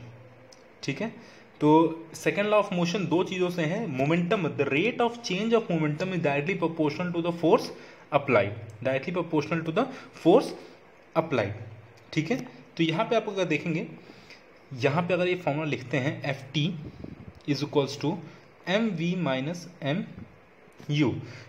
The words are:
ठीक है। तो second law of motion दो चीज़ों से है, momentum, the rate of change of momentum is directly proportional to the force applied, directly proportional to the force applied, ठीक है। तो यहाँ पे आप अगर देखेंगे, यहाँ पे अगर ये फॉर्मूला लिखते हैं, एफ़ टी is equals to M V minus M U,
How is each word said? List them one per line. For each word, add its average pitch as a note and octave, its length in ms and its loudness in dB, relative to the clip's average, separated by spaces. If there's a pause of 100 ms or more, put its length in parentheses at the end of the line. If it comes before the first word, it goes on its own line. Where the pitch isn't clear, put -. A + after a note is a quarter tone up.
(840)
ठीक C#3 200 -4
है। A3+ 100 -4 (480)
तो D3+ 80 6 (480)
second G3+ 340 0
law G#3 120 6
of G3+ 100 -8
motion F3 360 0
दो D#3+ 160 4
चीज़ों F3+ 260 0
से F3 140 -2
है, F3 280 -2
momentum, F3 520 2 (140)
the C#3 80 2
rate F3 360 0
of A#3 200 0
change G#3+ 320 0
of A3 160 2
momentum D#3 440 0
is E3 80 -2
directly D3 360 0
proportional E3 560 0
to E3+ 80 0
the E3+ 180 0
force F3+ 300 4 (420)
applied, G#2+ 400 4 (300)
directly C3+ 320 -2
proportional E3 500 0
to E3 140 -4
the B3+ 60 4 (380)
force A3 300 6 (640)
applied, G#2+ 440 0 (520)
ठीक D#3 180 0
है। B3 60 0 (400)
तो E3 80 2
यहाँ D#3+ 200 2
पे A3+ 120 0
आप A3 120 0
अगर F#3+ 180 -2
देखेंगे, D#3 400 -2 (840)
यहाँ C#3 320 0
पे F3 120 -2
अगर F3 140 0
ये F3+ 80 0
फॉर्मूला D#3 340 -2
लिखते B2+ 280 -4
हैं, C3+ 260 -2
एफ़ C#3 180 -4 (120)
टी D#3 180 0 (760)
is C#3+ 160 -2
equals C#3 360 0
to G#3+ 160 -2 (540)
M A3 280 2
V E3+ 140 0 (100)
minus C#3 440 -2 (200)
M E3 160 0 (920)
U, C#3+ 180 4 (360)